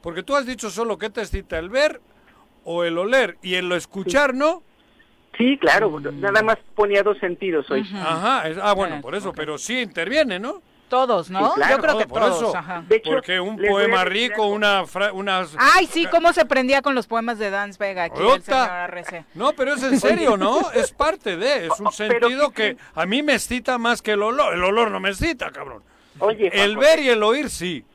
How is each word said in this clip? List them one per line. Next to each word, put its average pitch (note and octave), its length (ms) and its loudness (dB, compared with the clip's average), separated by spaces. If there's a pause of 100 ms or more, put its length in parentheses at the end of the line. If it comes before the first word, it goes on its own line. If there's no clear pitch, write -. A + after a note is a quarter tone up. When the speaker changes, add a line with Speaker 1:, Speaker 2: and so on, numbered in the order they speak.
Speaker 1:
porque E3+ 200 -8
tú C4+ 140 -2
has C4+ 100 0
dicho A#3 240 -8
solo G#3 280 -4
que A3 120 -8
te A#3 100 -8
excita F#3+ 380 -6
el E3+ 100 -8
ver D4 320 0 (640)
o E3+ 200 -2
el E3+ 140 -2
oler, G#3+ 440 2
y F#3 120 -4
el F3+ 180 -2
escuchar, F#3+ 600 0
Speaker 2:
Sí. B3+ 60 -4
Speaker 1:
¿no? D#4+ 240 0 (760)
Speaker 2:
Sí, C4 200 4
claro, F#3 320 4
Speaker 3:
Mm. D3 300 -8
Speaker 2:
nada G3+ 220 2
más A3 140 2 (180)
ponía G3+ 280 4
dos G3+ 160 2
sentidos F3 520 -2
hoy. C3+ 120 0
Speaker 3:
Ujú. G3 140 -8
Speaker 1:
Ajá, F3+ 520 0
es, D#3+ 120 -6
ah, G#3 140 2
bueno, F#3 240 -2
Speaker 3:
Ah, - 20 -10
Speaker 1:
por C#3 140 -8
eso, G3 160 -6
Speaker 3:
ok. - 60 -12
Speaker 1:
pero D3+ 220 -6
sí B3 220 -6
interviene, G#3 580 -2
¿no? C#4+ 220 -8 (280)
Speaker 3:
Todos, B3 420 2
¿no? G3 200 0
Speaker 2:
Sí, E4+ 40 0
claro. G#3 220 4
Speaker 3:
Yo B3 60 0
creo D4 160 2
que A3 100 0
Speaker 1:
Por A#3 120 -2
Speaker 3:
todos, F#3+ 160 2 (120)
Speaker 1:
eso, F#3+ 80 -2
Speaker 3:
ajá. E3+ 320 -8
Speaker 2:
De G#3+ 80 6
hecho, A3 160 -4
Speaker 1:
porque F3 260 -2
un F#3 120 -4 (120)
Speaker 2:
les G#3 80 2
voy G3+ 140 2
a - 20 2
Speaker 1:
poema F#3+ 180 2
Speaker 2:
decir G#3 260 -2
Speaker 1:
rico, G#3+ 120 -2
Speaker 2:
algo. G#3 140 0
Speaker 1:
una G3+ 300 2
fra-, G3 260 -2
unas F#3+ 440 -4
Speaker 3:
Ay, D#4+ 300 6
sí, E4 240 -2
cómo E4+ 220 4
se E4 140 4
prendía C4 360 2
con C#4 140 0
los A3+ 100 -2
poemas A3+ 320 -4
de G#3 100 -4
Dance G3 300 -4
Vega F#3+ 260 -4
aquí E3 140 -8
el F3+ 80 2
Speaker 1:
Ota. - 160 4
Speaker 3:
señor B3+ 280 0
Arrece. F3 540 -10 (100)
Speaker 1:
No, B3 180 -2
pero C#4+ 220 -2
es B3+ 100 -6
en C4 160 2
serio, A#3+ 360 2
¿no? C4 360 0
Es - 180 0
parte C#4+ 460 -2
de, A3+ 320 -2
es - 100 0
un G3+ 80 -4
Speaker 2:
Oh, G#3 100 2
pero G#3+ 140 -4 (100)
Speaker 1:
sentido C4 300 2
Speaker 2:
¿qué - 40 -20 (160)
Speaker 1:
que D3 40 -8
Speaker 2:
crees? - 220 -20
Speaker 1:
a E3 100 -2
mí A#3+ 160 -2
me D4 120 0
excita B3 440 -4
más A#3 240 -2
que G#3+ 100 -4
el G#3 100 0
olor. A#3 320 0
El F3+ 100 -2
olor G#3+ 260 2
no F#3+ 80 -6
me F#3+ 120 -2
excita, G3 420 -4
cabrón. B2 320 -16 (340)
Speaker 2:
Oye, G#3 340 0
Speaker 1:
El G3+ 220 2
Speaker 2:
Juanjo, G#3+ 60 -4
Speaker 1:
ver D#4 180 6
y C#4 100 0
el A3+ 140 4
oír, B3 280 2
sí. E3+ 340 -8 (100)